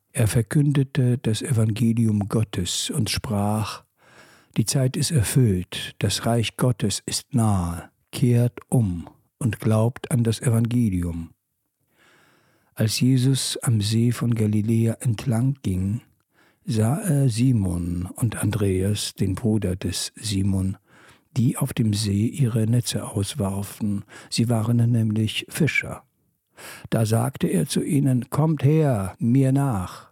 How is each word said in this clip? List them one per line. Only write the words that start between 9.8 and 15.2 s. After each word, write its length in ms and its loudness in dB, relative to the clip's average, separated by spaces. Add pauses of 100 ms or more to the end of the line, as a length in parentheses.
an 120 2
das 180 0
Evangelium.“ 920 0 (1400)
Als 280 0
Jesus 640 2
am 180 2
See 320 2
von 200 -2
Galiläa 680 2
entlang 600 0